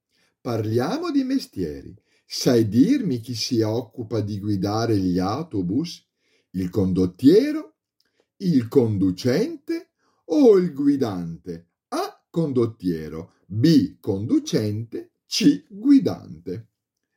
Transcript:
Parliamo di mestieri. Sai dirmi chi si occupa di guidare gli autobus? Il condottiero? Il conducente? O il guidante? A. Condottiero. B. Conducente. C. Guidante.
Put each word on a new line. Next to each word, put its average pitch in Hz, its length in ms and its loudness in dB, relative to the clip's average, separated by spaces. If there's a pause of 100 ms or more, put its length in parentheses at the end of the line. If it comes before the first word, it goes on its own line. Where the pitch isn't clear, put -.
(400)
Parliamo 127 720 -2
di 277 100 2
mestieri. 95 760 -6 (300)
Sai 120 420 2
dirmi 143 520 2
chi 117 160 -10
si 113 240 -2
occupa 113 600 -4
di 104 200 -6
guidare 104 560 -2
gli 90 240 0
autobus? 107 840 -4 (480)
Il 90 180 -4
condottiero? 135 1040 2 (600)
Il 139 300 0
conducente? 127 1200 0 (360)
O 269 300 6
il 180 160 2
guidante? 98 1000 -4 (160)
A. - 420 -8
Condottiero. 90 1040 -4 (120)
B. 117 540 2
Conducente. 110 1120 -4 (140)
C. - 420 2
Guidante. 190 1000 0 (480)